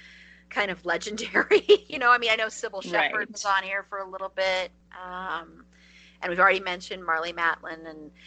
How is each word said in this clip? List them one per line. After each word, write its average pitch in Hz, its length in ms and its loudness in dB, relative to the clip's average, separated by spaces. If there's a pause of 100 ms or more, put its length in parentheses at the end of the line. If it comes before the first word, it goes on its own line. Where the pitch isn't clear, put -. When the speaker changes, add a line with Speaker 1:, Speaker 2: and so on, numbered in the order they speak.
(500)
Speaker 1:
kind 202 220 -2
of 175 140 -10
legendary. 208 840 0
<laughs> 403 200 8
You 302 120 -8
know, 247 120 6
I 247 60 8
mean, 233 140 0
I 220 40 2
know 220 140 0
Sybil 202 320 -10
Shepherd 170 360 0
Speaker 2:
Right. 208 140 -4
Speaker 1:
was 208 140 -10
on 190 180 2
here 196 260 -6
for 202 100 -8
a 190 100 -10
little 190 200 -10
bit. 185 420 -2 (300)
Um, 175 640 -10 (580)
and 180 80 -4
we've 175 100 0
already 190 200 6
mentioned 185 440 -8
Marlee 165 320 -2
Matlin 165 540 -2
and, 156 220 -18 (160)